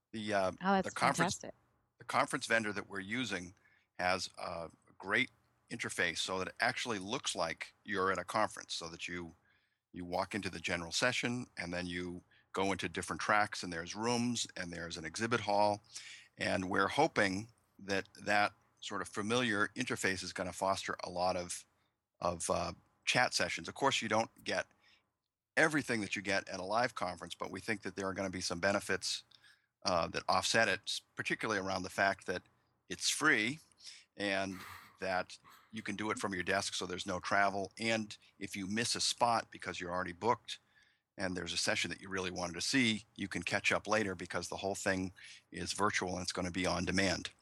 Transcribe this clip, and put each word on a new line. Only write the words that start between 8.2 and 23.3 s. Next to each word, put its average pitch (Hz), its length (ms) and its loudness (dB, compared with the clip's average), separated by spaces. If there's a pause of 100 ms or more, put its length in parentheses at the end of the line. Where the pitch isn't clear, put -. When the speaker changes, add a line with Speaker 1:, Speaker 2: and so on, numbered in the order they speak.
Speaker 1:
conference, 98 500 0
so 85 140 -6
that 82 200 -10
you, 87 260 -6 (580)
you 90 120 -8
walk 90 300 0
into 95 140 -2
the 85 120 -8
general 85 320 -2
session 123 540 0 (120)
and 90 160 -4
then 90 120 -2
you 90 360 -6 (300)
go 98 200 2
into 92 160 -2
different 87 320 -4
tracks 107 420 2
and 90 100 -4
there's 85 240 -6
rooms 120 500 0 (100)
and 87 160 -8
there's 85 240 -8
an 82 80 -8
exhibit 110 360 0
hall. 104 420 4 (560)
And 92 320 0
we're 98 180 4
hoping 107 600 2 (360)
that 95 200 0 (200)
that 104 280 4 (280)
sort 98 220 -6
of 90 60 -8
familiar 107 680 0
interface 107 460 0
is 87 100 -8
gonna 90 200 -4
foster 95 520 0
a 87 60 -8
lot 90 260 2
of, 87 280 -6 (560)
of, 87 300 -2
uh, 85 220 0 (320)
chat - 280 4